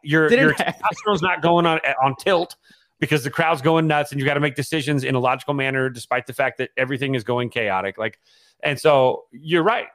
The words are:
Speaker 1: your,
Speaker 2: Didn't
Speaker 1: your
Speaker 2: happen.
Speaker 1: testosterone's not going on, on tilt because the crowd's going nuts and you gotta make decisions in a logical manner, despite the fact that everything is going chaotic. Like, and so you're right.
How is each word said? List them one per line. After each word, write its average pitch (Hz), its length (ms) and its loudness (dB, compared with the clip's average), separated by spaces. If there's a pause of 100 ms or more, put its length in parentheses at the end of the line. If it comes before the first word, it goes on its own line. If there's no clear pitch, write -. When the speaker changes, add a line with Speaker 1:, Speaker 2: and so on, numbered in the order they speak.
Speaker 1:
your, 156 260 2
Speaker 2:
Didn't 240 140 4
Speaker 1:
your 156 120 4
Speaker 2:
happen. - 280 -4
Speaker 1:
testosterone's 202 400 -2
not 175 180 0
going 170 240 4
on, 160 140 2 (240)
on 135 140 0
tilt 180 400 0 (420)
because 151 240 0
the 151 80 -6
crowd's 160 320 -2
going 160 240 2
nuts 147 240 0
and 139 100 -6
you 135 60 0
gotta 143 140 0
make 143 160 -2
decisions 143 480 -2
in 135 100 -2
a 127 60 2
logical 131 340 -2
manner, 131 340 -2
despite 123 380 -6
the 127 60 -14
fact 131 260 -2
that 131 180 -6
everything 131 380 -2
is 120 80 -2
going 123 260 -2
chaotic. 98 480 -4
Like, 110 220 -6 (440)
and 143 180 -4
so 139 520 4
you're 160 300 -2
right. 220 320 0